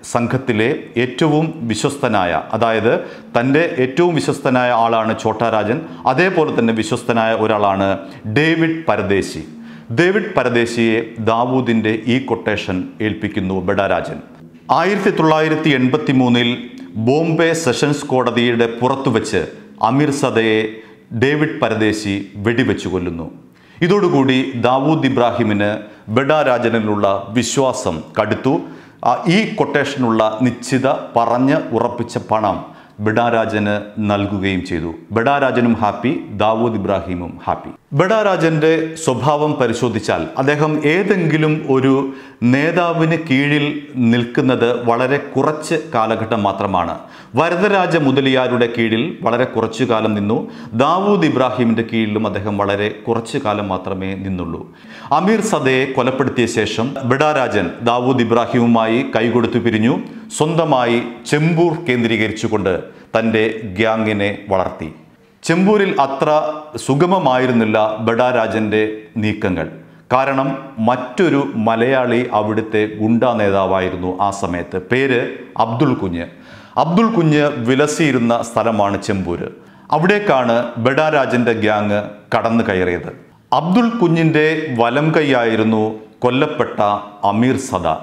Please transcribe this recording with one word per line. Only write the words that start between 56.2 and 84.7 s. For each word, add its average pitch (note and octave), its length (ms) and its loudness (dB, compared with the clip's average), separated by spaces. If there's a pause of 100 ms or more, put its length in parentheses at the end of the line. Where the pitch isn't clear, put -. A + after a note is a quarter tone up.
ശേഷം A2 280 -2 (240)
ബഡാ D3+ 300 2
രാജൻ G#2 280 0 (220)
ദാവൂദ് B2 360 2
ഇബ്രാഹിമുമായി A#2 720 2 (180)
കൈകൊടുത്തു A#2 500 2
പിരിഞ്ഞു. A2+ 280 2 (440)
സ്വന്തമായി D3 600 2 (300)
ചെമ്പൂർ D#3+ 440 2 (140)
കേന്ദ്രീകരിച്ചുകൊണ്ട് G#2+ 880 0 (400)
തൻ്റെ A2+ 300 2 (340)
ഗ്യാങ്ങിനെ G#2+ 540 0 (180)
വളർത്തി. F2+ 380 -2 (580)
ചെമ്പൂരിൽ F#3+ 440 2 (140)
അത്ര D3+ 260 0 (540)
സുഗമമായിരുന്നില്ല C3 920 2 (280)
ബഡാ A#2 200 2 (100)
രാജൻ്റെ G#2+ 460 0 (400)
നീക്കങ്ങൾ. G#2 440 -2 (460)
കാരണം C3+ 360 2 (400)
മറ്റൊരു C#3 520 0 (280)
മലയാളി A#2+ 520 2 (180)
അവിടുത്തെ G#2+ 440 0 (180)
ഗുണ്ടാ A2+ 300 2 (100)
നേതാവായിരുന്നു F#2 680 0 (160)
ആ - 20 2 (120)
സമയത്ത്. F2 380 -4 (120)
പേര് B2+ 300 2 (440)
അബ്ദുൾ B2 280 0 (100)
കുഞ്ഞ്. E2+ 240 -4 (560)
അബ്ദുൾ F3+ 340 2
കുഞ്ഞ് D3+ 280 4 (240)
വിലസിയിരുന്ന C3 640 2 (140)
സ്ഥലമാണ് G#2 580 0
ചെമ്പൂര്. F2 420 -4 (480)
അവിടേക്കാണ് D#3 600 2 (280)
ബഡാ C#3 320 2
രാജൻ്റെ A#2+ 380 2 (100)
ഗ്യാങ് G#2 340 0 (360)
കടന്നു A2+ 340 2
കയറിയത്. F2+ 420 0 (480)
അബ്ദുൾ F#3 300 2 (140)
കുഞ്ഞിൻ്റെ D#3+ 440 4 (360)